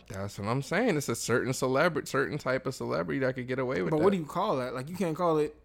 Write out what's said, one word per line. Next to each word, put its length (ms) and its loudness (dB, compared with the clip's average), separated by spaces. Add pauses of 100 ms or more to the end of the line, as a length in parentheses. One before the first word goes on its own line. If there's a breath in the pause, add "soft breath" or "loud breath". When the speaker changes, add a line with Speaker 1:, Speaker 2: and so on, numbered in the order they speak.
Speaker 1:
That's 300 -8
what 100 -2
I'm 140 2
saying. 340 2
It's 140 0
a 40 0
certain 380 2
celebra-, 560 0
certain 300 0
type 280 -2
of 80 -4
celebrity 460 -2
that 140 0
could 120 -6
get 120 -4
away 240 0
with 80 0
Speaker 2:
But 80 4
Speaker 1:
that. 60 2
Speaker 2:
what 80 6
do 60 2
you 60 -4
call 320 0
that? 180 -4
Like, 140 -6
you 80 -8
can't 180 0
call 220 2
it 180 2 (100)